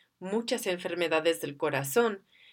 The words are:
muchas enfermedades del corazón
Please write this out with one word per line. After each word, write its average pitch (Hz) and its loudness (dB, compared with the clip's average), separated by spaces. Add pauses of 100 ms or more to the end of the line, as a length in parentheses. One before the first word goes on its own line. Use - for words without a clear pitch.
(200)
muchas 226 -2
enfermedades 170 0
del 143 -6
corazón 160 0 (280)